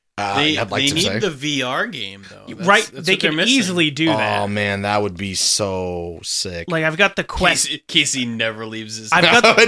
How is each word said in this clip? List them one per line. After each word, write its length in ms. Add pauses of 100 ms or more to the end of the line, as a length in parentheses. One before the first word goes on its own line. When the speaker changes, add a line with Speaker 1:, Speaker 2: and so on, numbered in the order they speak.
(180)
Speaker 1:
Uh, 200
Speaker 2:
They, 200
Speaker 1:
I'd 140
like 120
Speaker 2:
they 40
Speaker 1:
to 80
Speaker 2:
need 80
Speaker 1:
say. 160
Speaker 2:
the 100
V 320
R 260
game, 420
though. 160 (100)
That's, 100
Speaker 3:
Right, 180 (100)
Speaker 2:
that's 120
Speaker 3:
they 100
Speaker 2:
what 40
they're 120
Speaker 3:
can 40
Speaker 2:
missing. 220
Speaker 3:
easily 340
do 140
that. 380
Speaker 1:
Oh, 40
man, 360
that 180
would 160
be 180
so 880
sick. 480
Speaker 3:
Like, 140
I've 100
got 220
the 80
Quest. 420
Speaker 2:
Casey, 180
Casey 400
never 400
leaves 300
his 160
Speaker 3:
I've 140
got, 200
Speaker 1:
<laughs> 140
I 60
would 20